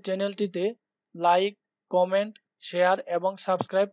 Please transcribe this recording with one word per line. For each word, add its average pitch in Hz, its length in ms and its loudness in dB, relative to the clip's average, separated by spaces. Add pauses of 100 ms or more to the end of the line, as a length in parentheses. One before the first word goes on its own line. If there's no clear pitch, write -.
চ্যানেলটিতে 190 640 -4 (520)
লাইক, 180 380 2 (380)
কমেন্ট, 190 420 0 (280)
শেয়ার 180 360 2 (100)
এবং 175 300 -2
সাবস্ক্রাইব 190 560 0